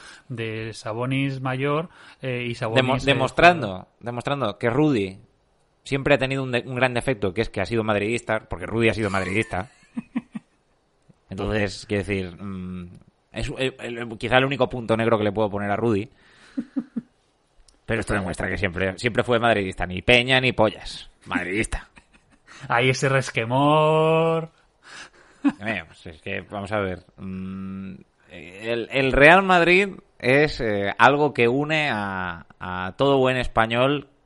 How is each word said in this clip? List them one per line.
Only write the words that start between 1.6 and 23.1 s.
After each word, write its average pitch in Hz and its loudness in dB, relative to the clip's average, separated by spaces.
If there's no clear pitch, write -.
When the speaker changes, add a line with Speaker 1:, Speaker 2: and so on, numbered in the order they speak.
Speaker 1:
eh, 123 -4
y 117 -6
Sabonis, 120 2
Speaker 2:
Demo-, 131 2
Speaker 1:
eh, 127 -4
Speaker 2:
demostrando, 139 4
Speaker 1:
jugador. 92 -8
Speaker 2:
demostrando 120 -4
que 120 0
Rudy 113 2
siempre 139 2
ha - 6
tenido 135 -2
un 131 -6
de-, 120 0
un 131 -8
gran 123 2
defecto, 107 -2
que 107 0
es 107 -4
que 101 -4
ha 92 -2
sido 110 0
madridista, 110 -2
porque - -8
Rudy 113 2
ha 104 4
sido 98 -2
madridista. 95 -2
Speaker 1:
<laughs> - -14
Speaker 2:
Entonces, 104 -2
quiero 101 0
decir, 92 -4
mm, 92 -10
es, 113 -6
eh, 127 -4
el, 117 -10
quizá 120 0
el 131 0
único 135 0
punto 113 -4
negro 113 0
que 107 -2
le 104 0
puedo 104 -2
poner 101 -4
a 101 0
Rudy. 110 0
<laughs> - -8
Pero 113 -2
esto 98 -4
demuestra 95 -4
que 92 -4
siempre, 92 -2
siempre 120 0
fue 120 2
madridista. 101 0
Ni 90 -6
peña 123 4
ni 127 2
pollas. - -2
Madridista. 90 -4
Speaker 1:
<laughs> - -20
Ahí 127 4
ese 131 0
resquemor. 156 2